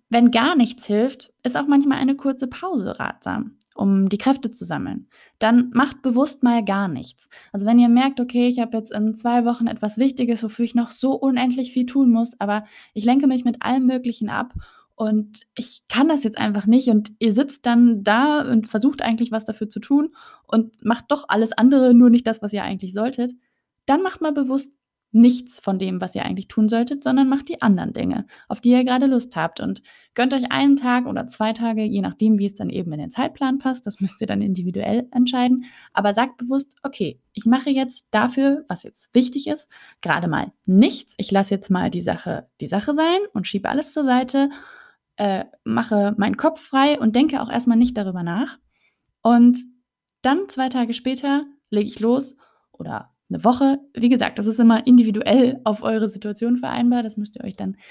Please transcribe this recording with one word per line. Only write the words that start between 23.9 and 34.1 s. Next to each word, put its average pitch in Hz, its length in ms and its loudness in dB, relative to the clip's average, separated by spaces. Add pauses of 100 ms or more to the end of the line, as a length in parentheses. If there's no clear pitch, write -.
macht 370 180 -6
mal 311 140 -2
bewusst 269 400 -4 (380)
nichts 240 480 4
von 190 200 -4
dem, 185 220 -6
was 180 120 -10
ihr - 100 -6
eigentlich 190 240 -8
tun 214 220 2
solltet, 240 340 -2
sondern 262 260 2
macht 277 200 -4
die - 120 -10
anderen 202 320 0
Dinge, - 340 -4 (200)
auf - 140 -10
die 240 100 4
ihr 247 120 4
gerade 254 240 0
Lust 247 280 -2
habt 165 240 -4
und 190 220 -6 (320)
gönnt 254 200 0
euch 247 180 -4
einen 277 240 4
Tag 247 320 0
oder 170 200 -6
zwei 220 260 -4
Tage, 226 300 -4
je 202 180 -2
nachdem, 214 360 0
wie 202 80 -2
es 196 100 -6
dann 185 140 -8
eben 170 240 -6
in 151 60 -8
den - 120 -10
Zeitplan 269 460 -4
passt, 262 300 -6
das 202 120 -10
müsst - 220 -6